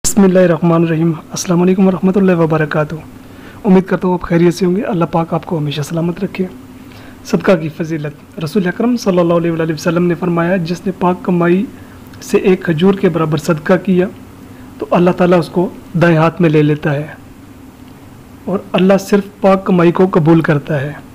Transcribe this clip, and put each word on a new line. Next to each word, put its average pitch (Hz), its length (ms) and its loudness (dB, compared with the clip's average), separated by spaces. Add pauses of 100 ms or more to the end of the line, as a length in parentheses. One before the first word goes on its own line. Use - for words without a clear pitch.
(160)
बिस्मिल्लाहिर्रहमानिर्रहीम। 170 1000 2 (140)
अस्सलाम 175 280 -2
वालेकुम 185 260 4
वरहमतुल्लाहि 190 540 2
वबरकातुहू। 156 640 -2 (640)
उम्मीद 190 180 6
करता 190 240 -2
हूँ 180 80 0
आप 175 80 -6
खैरियत 170 300 2
से 185 120 -2
होंगे। 185 160 0
अल्लाह 170 260 -2
पाक 165 260 -2
आपको 165 240 -4
हमेशा 147 240 -4
सलामत 170 380 -4
रखे। 190 300 -6 (760)
सदका 185 300 0
की 160 140 -6
फजीलत, 151 480 -8 (220)
रसूल 170 260 -2
अकरम 240 300 0
सल्लल्लाहु 175 440 0
अलैहि 165 340 -2
वसल्लम 170 300 -2
ने 170 120 0
फरमाया, 175 420 -2
"जिसने 175 340 -4
पाक 180 340 -2
कमाई 180 420 0 (540)
से - 160 -2
एक 190 280 2
खजूर 180 300 2
के 196 140 0
बराबर 156 280 0
सदका 175 380 0
किया, 180 320 0 (720)
तो - 60 -6
अल्लाह 180 280 2
ताला 180 240 2
उसको 175 340 -2 (260)
दाएं 165 200 4
हाथ 165 140 2 (100)
में 165 80 4
ले 151 120 4
लेता 147 280 0
है 147 280 -6 (1300)
और 196 160 -4 (100)
अल्लाह 190 220 4
सिर्फ 196 280 0 (180)
पाक 190 240 2
कमाई 175 240 4
को 185 160 2
कबूल 165 340 4
करता 151 340 -2
है।" 147 260 -6 (140)